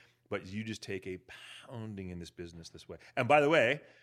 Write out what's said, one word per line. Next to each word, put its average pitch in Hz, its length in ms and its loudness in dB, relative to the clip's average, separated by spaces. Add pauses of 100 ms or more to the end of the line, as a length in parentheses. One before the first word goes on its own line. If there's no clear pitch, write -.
(300)
But 101 180 -4
you 104 160 -6
just 110 180 -6
take 98 260 -6
a 92 100 -6 (500)
pounding 110 420 -8
in 87 100 -8
this 85 120 -12
business 85 380 -14
this - 180 -18
way. 87 100 -12 (200)
And 123 100 2
by 147 140 8
the 143 80 6
way, 143 320 6 (220)